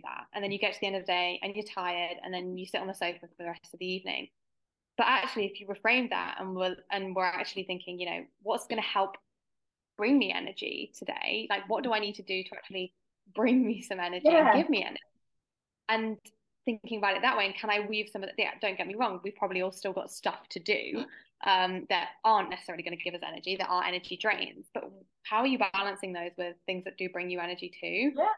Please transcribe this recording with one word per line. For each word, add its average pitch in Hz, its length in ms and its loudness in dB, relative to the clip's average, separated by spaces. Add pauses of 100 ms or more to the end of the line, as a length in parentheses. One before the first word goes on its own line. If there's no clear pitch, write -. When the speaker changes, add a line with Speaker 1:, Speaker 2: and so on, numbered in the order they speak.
Speaker 1:
that." - 280 -10
And 208 100 -6
then 196 100 -2
you 202 60 -2
get 202 140 0
to - 80 -8
the 202 60 -2
end 196 100 -2
of 185 60 -4
the 185 100 -12
day 180 300 2
and 196 120 -6
you're 208 100 -6
tired, 175 580 -4
and 185 100 -8
then 180 240 -6
you 185 100 -8
sit - 140 -2
on 190 60 -4
the 190 80 -6
sofa 175 340 -4
for - 80 -20
the 175 80 -12
rest 170 300 -10
of - 40 -16
the 185 80 -6
evening. 185 440 -4 (680)
But 226 120 4
actually, 254 380 2
if 196 140 -8
you 202 60 -16
reframe 233 440 2
that 180 280 -2
and 190 160 -4
we're, 185 220 0 (140)
and 190 260 -4
we're 185 80 2
actually 185 400 -2
thinking, 180 340 -8
you 180 80 -4
know, 175 200 -6 (160)
"What's 226 260 -2
gonna 226 140 -2
help 196 340 0 (800)
bring 247 220 6
me 196 120 4
energy - 680 -6
today? - 540 -4
Like, 190 180 -2
what 226 140 0
do 247 100 0
I 214 60 4
need 208 180 -2
to 196 60 -14
do 190 220 -4
to - 100 -14
actually 185 400 -8 (400)
bring 254 320 6
me 208 140 0
some 185 180 -6
energy 180 300 2
and 320 180 8
Speaker 2:
Yeah. 226 100 10
Speaker 1:
give 330 140 4
me 208 140 4
energy?" - 160 -8 (880)
And 220 300 0 (460)
thinking 220 340 -2
about 196 180 4
it 190 60 -2
that 247 140 4
way, 202 100 4
and 196 100 -2
can 214 140 -2
I 208 100 4
weave 214 280 -2
some 196 140 -6
of 190 80 -6
the, - 100 -10
yeah, - 200 2
don't 190 180 0
get 175 80 0
me 190 80 -4
wrong, 208 300 0
we've 196 100 -4
probably 185 280 0
all 185 100 0
still 190 200 -4
got - 200 -4
stuff - 380 -4
to 180 100 -8
do, - 440 0 (400)
um, 185 460 4
that 185 200 2 (140)
aren't 214 240 6
necessarily 175 360 -8
gonna 170 120 -6
give 170 180 -6
us 170 80 -8
energy, 175 340 -4
that 185 120 -2
are 180 160 2
energy 180 320 -2
drains. - 560 -2
But - 180 -6 (340)
how 214 160 2
are 262 60 4
you 262 120 4
balancing 196 540 0
those 175 260 -4
with 175 180 -4 (100)
things 185 180 -2
that 185 120 -10
do 185 140 -4
bring 180 200 -6
you 180 100 -4
energy 180 280 -6
too? 190 480 -2
Speaker 2:
Yeah. 349 220 4